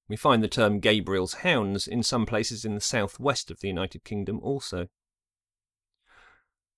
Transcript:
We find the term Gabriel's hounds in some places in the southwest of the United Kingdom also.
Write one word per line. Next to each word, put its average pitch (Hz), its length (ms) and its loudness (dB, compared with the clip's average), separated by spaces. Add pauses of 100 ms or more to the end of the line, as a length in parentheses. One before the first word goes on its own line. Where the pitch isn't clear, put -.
We 107 80 -4
find 120 260 4
the 104 60 0
term 104 320 4
Gabriel's 95 540 2
hounds 104 520 0
in 117 160 0
some 117 220 0
places 110 400 -2
in 107 100 -4
the 104 60 -6
southwest 123 720 -2
of - 100 -14
the 98 80 -4
United 95 360 -4
Kingdom 101 380 -4
also. 95 460 -4 (1900)